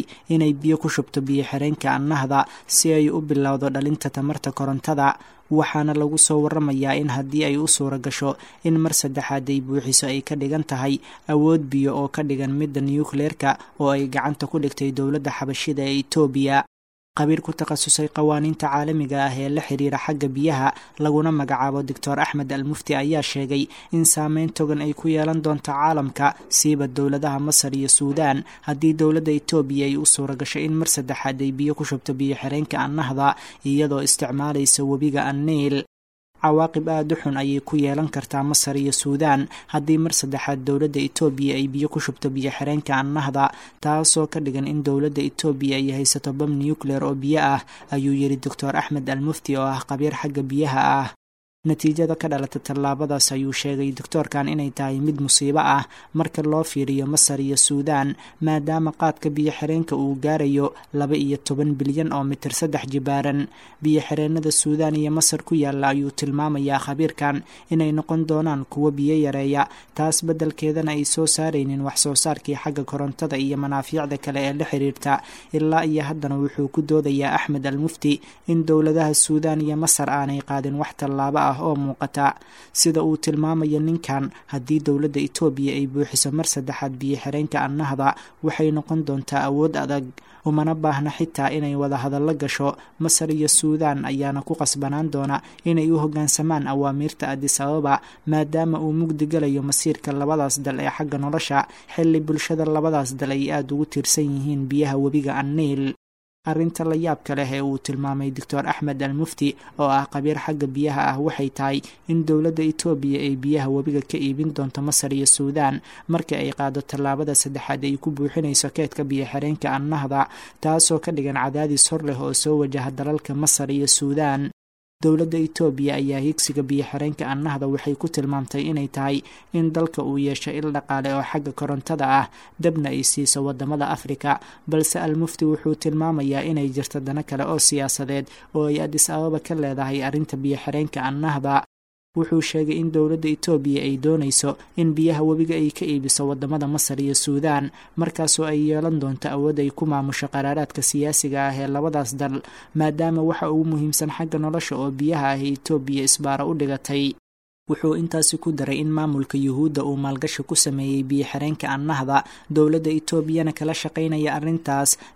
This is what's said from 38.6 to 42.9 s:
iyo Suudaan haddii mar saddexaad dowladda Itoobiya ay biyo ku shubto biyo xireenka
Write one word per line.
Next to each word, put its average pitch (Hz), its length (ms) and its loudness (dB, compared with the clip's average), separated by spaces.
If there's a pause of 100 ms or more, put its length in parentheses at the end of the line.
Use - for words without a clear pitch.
iyo 139 160 0
Suudaan 139 560 2 (240)
haddii 156 320 2
mar 165 80 0
saddexaad 139 560 -2
dowladda 143 320 0
Itoobiya 139 560 0
ay 135 160 0
biyo 139 240 -2
ku 156 80 0
shubto - 320 -4
biyo 135 160 -2
xireenka 143 480 -2